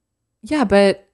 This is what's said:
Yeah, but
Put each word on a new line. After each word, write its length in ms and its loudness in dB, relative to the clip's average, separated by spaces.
Yeah, 220 -4
but 480 0